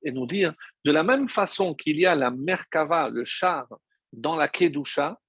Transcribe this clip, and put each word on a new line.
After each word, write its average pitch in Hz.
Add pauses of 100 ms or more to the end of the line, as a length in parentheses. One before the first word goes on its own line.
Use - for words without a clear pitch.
et 147
nous 127
dire, 170 (300)
de 147
la 156
même 262
façon 190
qu'il 156
y 180
a 175
la 127
Merkava, 156
le 120
char, 156 (460)
dans 143
la 151
Kedusha, 147